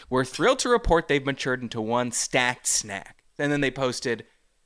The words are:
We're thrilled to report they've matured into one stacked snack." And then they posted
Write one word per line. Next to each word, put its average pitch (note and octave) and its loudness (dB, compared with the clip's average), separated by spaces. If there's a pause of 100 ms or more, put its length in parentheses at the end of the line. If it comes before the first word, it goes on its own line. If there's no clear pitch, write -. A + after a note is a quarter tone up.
We're B2+ 2
thrilled A#3+ 2
to B3+ -2
report G#3+ 4
they've C#3+ 2
matured B2+ -2
into A#2 -6
one A#2+ 0
stacked B2 0
snack." - -4 (140)
And D3 0
then D3 2
they C#3 2
posted B2 -4 (400)